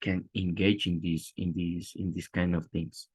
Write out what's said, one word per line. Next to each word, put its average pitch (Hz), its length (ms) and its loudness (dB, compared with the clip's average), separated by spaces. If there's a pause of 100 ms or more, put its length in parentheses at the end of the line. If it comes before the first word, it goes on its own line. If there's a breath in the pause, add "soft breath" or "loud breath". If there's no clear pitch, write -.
can 92 340 -2
engage 95 520 4
in 87 140 2
this, 82 360 -2
in 90 180 0
this, 87 420 -2
in 92 180 -2
this 85 140 -6
kind 90 260 2
of 80 140 -2
things. - 460 -6